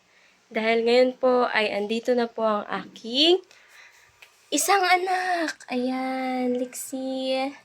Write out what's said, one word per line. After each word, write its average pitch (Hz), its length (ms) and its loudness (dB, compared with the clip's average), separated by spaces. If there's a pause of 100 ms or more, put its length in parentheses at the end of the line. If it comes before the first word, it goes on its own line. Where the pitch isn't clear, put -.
(500)
Dahil 226 340 0
ngayon 254 320 4
po 247 320 2
ay 214 220 0
andito 226 420 -2
na 240 140 2
po 233 160 -8
ang 214 240 0
aking 240 720 0 (1120)
isang 370 320 2
anak. 359 720 0 (160)
Ayan, 254 880 -2
Lexie. 262 960 -4 (100)